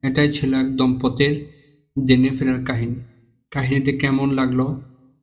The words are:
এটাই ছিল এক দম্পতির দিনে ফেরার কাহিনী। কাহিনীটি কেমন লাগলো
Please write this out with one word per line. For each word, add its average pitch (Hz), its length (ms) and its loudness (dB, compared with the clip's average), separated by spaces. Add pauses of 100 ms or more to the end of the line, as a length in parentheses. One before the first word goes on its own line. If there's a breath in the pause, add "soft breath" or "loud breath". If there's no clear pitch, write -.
এটাই 147 280 2
ছিল 135 220 0
এক 131 220 0
দম্পতির 135 680 0 (600 loud breath)
দিনে 127 240 4
ফেরার 131 360 -2
কাহিনী। 117 300 -4 (560)
কাহিনীটি 135 460 0
কেমন 139 340 0
লাগলো 131 500 0 (420)